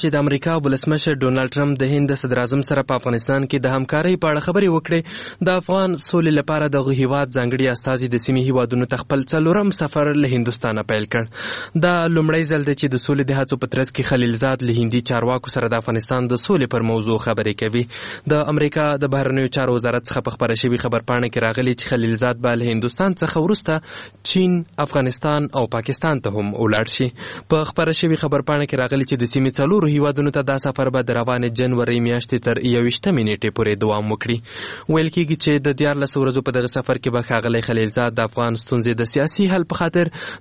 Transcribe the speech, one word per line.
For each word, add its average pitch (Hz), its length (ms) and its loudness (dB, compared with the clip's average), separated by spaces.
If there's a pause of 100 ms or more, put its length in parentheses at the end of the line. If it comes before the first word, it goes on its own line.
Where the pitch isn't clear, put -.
چې 156 120 0
د 147 80 2
امریکا 143 340 2 (100)
ولسمشر 147 560 0
ډونالډ 131 360 2
ټرمپ 143 240 2
د 135 120 2
هند 143 200 2
د 131 100 -2
صدراعظم 123 460 0
سره 139 200 2
په 135 120 0
افغانستان 131 500 0
کې 139 140 0
د 131 100 0
همکارۍ 151 500 0
په 156 80 4
اړه 147 140 0
خبرې 190 280 2
وکړې، 165 260 0 (480)
د 185 120 2
افغان 185 360 0
سولې 165 420 2
لپاره 151 360 0
دغه 135 240 2
هیواد 135 380 0
ځانګړي 127 380 2
استازي 127 400 -2
د 117 100 2
سیمې 131 240 2
هیوادونو 123 460 2
ته 120 80 -2
خپل 139 300 0
څلورم 175 460 2
سفر 147 320 0 (140)
له 127 80 0
هندوستانه 113 580 0
پیل 107 240 0
کړ. 117 80 0 (600)
دا 175 100 4 (220)
لومړی 160 340 2
ځل 147 180 0
دی 143 120 2
چې 147 60 0 (100)
د 123 80 -2
سولې 139 260 2
د - 80 2
هڅو 131 240 -2
په 127 140 -4
ترڅ 131 180 0
کې - 160 -2
خلیلزاد 123 580 0
له 117 120 2
هندي 117 200 0 (120)
چارواکو 123 440 0
سره 117 160 0
د 113 80 0
افغانستان 120 480 -2
د 120 160 0
سولې 160 320 2
پر 113 140 0
موضوع 113 360 0
خبرې 107 360 0
کوي. 117 220 0 (500)
د 151 100 2 (100)
امریکا 147 320 0 (200)
د 131 100 -2
بهرنیو 131 400 0
چارو 127 220 2
وزارت 117 320 -2
څخه - 180 -4
په 117 80 -6
خپره 117 280 0
شوي 120 200 0
خبرپاڼه 120 480 0
کې 120 140 -2
راغلي 123 320 0
چې - 160 -4
خلیلزاد 117 500 0
به 120 160 2
له 120 140 0
هندوستان 170 500 0
څخه 156 120 -2 (120)
وروسته 202 240 0 (600)
چین، 180 260 4 (260)
افغانستان 147 720 0
او 120 100 2 (120)
پاکستان 139 500 -2
ته 104 80 -4
هم 104 240 -2
ولاړ 110 380 2
شي. 127 120 0 (380)
په 156 240 0
خپره 160 300 0
شوي 160 200 2
خبرپاڼه 143 280 0
کې 143 320 0
راغلي 131 280 0
چې 135 100 0
د 120 120 0
سیمې 135 260 2
څلورو 165 320 2
هیوادونو 143 460 2
ته 143 100 0
دا 135 160 0
سفر 135 320 0
به 123 140 0
د 120 100 2
روانې 120 300 0 (100)
جنوري 120 480 2
میاشتې 120 400 0
تر 117 100 2 (140)
یوویشتمې 120 560 2
نیټې 107 300 -2
پورې 107 160 2 (100)
دوام 107 300 0
وکړي. 110 260 -2 (540)
ویل 160 220 2
کېږي 160 300 0
چې 151 80 4 (140)
د 139 140 2
دیارلس 143 360 0
ورځو 135 320 2
په 123 80 0
دغه 123 160 0
سفر 127 300 -2
کې 131 120 -2
به 120 140 0
ښاغلی 117 380 0
خلیلزاد 117 500 0
د 113 140 0
افغان 117 320 -2
ستونزې 120 380 0
د 113 120 -2
سیاسي 156 400 2
حل 180 220 0
په - 80 -4
خاطر 170 280 0 (300)